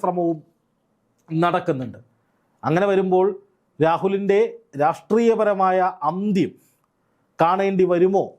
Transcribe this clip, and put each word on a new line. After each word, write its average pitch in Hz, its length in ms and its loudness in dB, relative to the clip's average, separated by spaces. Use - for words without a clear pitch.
ശ്രമവും 175 380 -2
നടക്കുന്നുണ്ട്. 160 720 -2
അങ്ങനെ 175 240 2
വരുമ്പോൾ 190 360 2
രാഹുലിൻ്റെ 196 540 0
രാഷ്ട്രീയപരമായ 202 1000 0
അന്ത്യം 185 440 -2
കാണേണ്ടി 190 520 2
വരുമോ 185 320 2